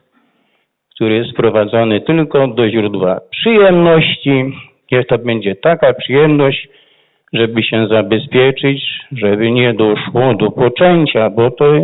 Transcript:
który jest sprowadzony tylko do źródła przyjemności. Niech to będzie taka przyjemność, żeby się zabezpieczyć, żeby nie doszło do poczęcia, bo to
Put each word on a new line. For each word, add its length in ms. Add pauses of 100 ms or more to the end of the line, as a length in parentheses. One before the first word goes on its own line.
(960)
który 200
jest 140
sprowadzony 720
tylko 460
do 220
źródła 500 (100)
przyjemności. 1200 (380)
Niech 160
to 100
będzie 380
taka 380
przyjemność, 760 (640)
żeby 300
się 240
zabezpieczyć, 960 (280)
żeby 400
nie 220
doszło 600
do 180
poczęcia, 800
bo 220
to 140 (180)